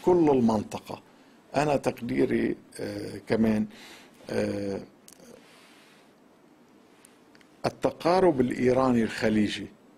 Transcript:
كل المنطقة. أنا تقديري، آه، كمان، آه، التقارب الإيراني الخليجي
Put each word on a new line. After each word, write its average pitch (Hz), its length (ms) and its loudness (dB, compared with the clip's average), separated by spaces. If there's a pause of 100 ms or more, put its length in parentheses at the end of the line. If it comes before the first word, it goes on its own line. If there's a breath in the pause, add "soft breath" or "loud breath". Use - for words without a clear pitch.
كل 175 240 4
المنطقة. 113 720 0 (540 soft breath)
أنا 147 200 2
تقديري، 123 800 -2 (240)
آه، 104 380 -10 (100)
كمان، 110 380 2 (640 loud breath)
آه، 101 500 -4 (2750 soft breath)
التقارب 160 760 0
الإيراني 123 640 2
الخليجي 104 640 -2 (300)